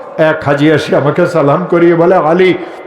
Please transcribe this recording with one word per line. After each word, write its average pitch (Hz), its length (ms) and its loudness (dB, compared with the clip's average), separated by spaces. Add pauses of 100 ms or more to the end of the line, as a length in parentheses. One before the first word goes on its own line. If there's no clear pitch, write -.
(180)
এক 156 280 0
হাজি 147 260 2
এসে 151 240 0
আমাকে 147 320 0
সালাম 156 420 0
করিয়ে 170 260 2
বলে, 170 200 2
"আলী, 175 380 2 (340)